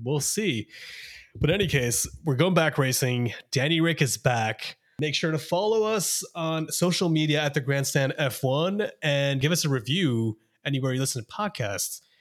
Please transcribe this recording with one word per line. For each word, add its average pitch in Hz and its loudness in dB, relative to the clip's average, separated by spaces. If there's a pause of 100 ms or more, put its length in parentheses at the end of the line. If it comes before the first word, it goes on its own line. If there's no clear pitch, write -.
we'll 139 0
see. 143 -2 (720)
But 143 2
in 165 4
any 202 2
case, 123 0 (200)
we're 147 2
going 175 4
back 160 4
racing. 123 2 (200)
Danny 156 2
Rick 165 2
is 113 0
back. 113 0 (240)
Make 147 0
sure 165 -2
to 156 0
follow 214 2
us 214 0 (100)
on 160 -4
social 175 2
media 156 4
at 147 0
the 151 -2
Grandstand 139 0
F 135 -2
one 175 0 (120)
and 139 0
give 147 2
us 170 2
a 156 0
review 123 0 (260)
anywhere 135 -2
you 127 -2
listen 131 -4
to - -20
podcasts. 110 -6 (200)